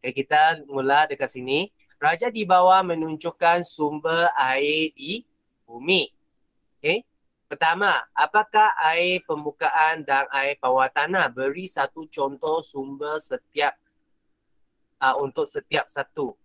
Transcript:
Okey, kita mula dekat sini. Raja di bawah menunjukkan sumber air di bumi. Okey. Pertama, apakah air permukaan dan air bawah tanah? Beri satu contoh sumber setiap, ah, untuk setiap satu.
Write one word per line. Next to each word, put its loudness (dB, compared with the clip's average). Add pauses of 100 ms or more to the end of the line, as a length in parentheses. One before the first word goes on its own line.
Okey, -6
kita 2
mula 2
dekat -6
sini. -4 (240)
Raja 0
di -4
bawah 6
menunjukkan 0
sumber 0
air 0
di -10 (400)
bumi. -2 (640)
Okey. -2 (480)
Pertama, 0 (100)
apakah 2 (160)
air 0
permukaan -2
dan 0
air -2
bawah 2
tanah? 0
Beri -6
satu -6
contoh -4
sumber -8
setiap, -4 (1200)
ah, 2
untuk -4
setiap -4
satu. -8